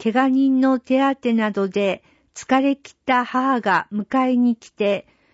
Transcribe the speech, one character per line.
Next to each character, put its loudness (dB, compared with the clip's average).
怪 -2
我 2
人 2
の 2
手 0
当 0
て -4
な 0
ど -2
で -2
疲 -2
れ 0
切 -20
っ -20
た 0
母 -2
が 0
迎 -2
え 2
に 2
来 -20
て、 -2